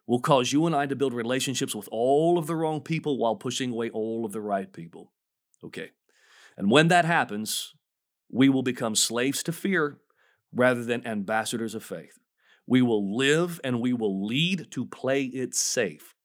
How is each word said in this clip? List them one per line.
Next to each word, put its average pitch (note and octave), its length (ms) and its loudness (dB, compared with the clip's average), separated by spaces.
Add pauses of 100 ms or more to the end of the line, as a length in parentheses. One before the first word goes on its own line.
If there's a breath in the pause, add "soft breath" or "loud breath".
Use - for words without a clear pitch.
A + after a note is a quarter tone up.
will B2 160 2
cause B2+ 340 4
you D3+ 100 4
and E3+ 100 2
I C#3+ 120 0
to C#3 100 -4
build B2 160 0
relationships B2+ 600 -2
with G#2 180 -10
all C#3+ 460 4
of D#3 80 -2
the E3 100 -4
wrong D#3 240 -2
people D#3 380 -2
while A2+ 180 2
pushing B2+ 340 -4
away A#2 200 -4
all A2+ 340 -4
of G#2 80 -6
the A2 80 -6
right G2 320 -4
people. E2 400 -18 (500)
Okay. - 280 -14 (680 soft breath)
And G2 140 0
when D#3 180 8
that F3 160 6
happens, B2 720 -2 (560)
we C3+ 180 6
will C3+ 140 4
become B2 340 -2
slaves B2 460 -2
to E3+ 100 -4
fear E3 480 -2 (500)
rather B2 320 2
than A#2 240 -4
ambassadors A2 680 -4
of A2 100 -10
faith. - 340 -14 (480 soft breath)
We B2+ 140 6
will G#2+ 380 2
live D#3+ 440 2
and B2 200 -2
we B2 100 0
will G2+ 320 -2
lead D#3+ 460 -4
to B2 160 -6
play C3+ 380 -2
it B2+ 300 -6
safe. - 600 -2 (100)